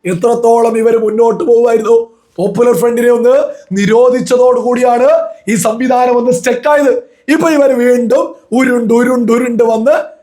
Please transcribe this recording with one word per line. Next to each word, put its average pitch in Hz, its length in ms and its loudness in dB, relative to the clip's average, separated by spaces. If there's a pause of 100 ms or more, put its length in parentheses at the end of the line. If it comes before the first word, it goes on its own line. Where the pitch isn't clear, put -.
(100)
എത്രത്തോളം 233 680 0
ഇവര് 226 240 0
മുന്നോട്ട് 220 440 0
പോകുമായിരുന്നു? 226 480 2 (400)
പോപ്പുലർ 226 440 0
ഫ്രണ്ടിനെ 240 360 0
ഒന്ന് 240 180 2 (420)
നിരോധിച്ചതോടുകൂടിയാണ് 247 1300 0 (420)
ഈ - 20 0 (120)
സംവിധാനം 247 540 0
ഒന്ന് 240 200 -2
സ്റ്റക്കായത്. 269 540 0 (400)
ഇപ്പൊ 320 140 0 (100)
ഇവർ 277 120 2 (140)
വീണ്ടും 247 420 0 (320)
ഉരുണ്ട്, 247 420 0
ഉരുണ്ട്, 240 360 0
ഉരുണ്ട് 240 360 -2
വന്ന് 226 240 2 (280)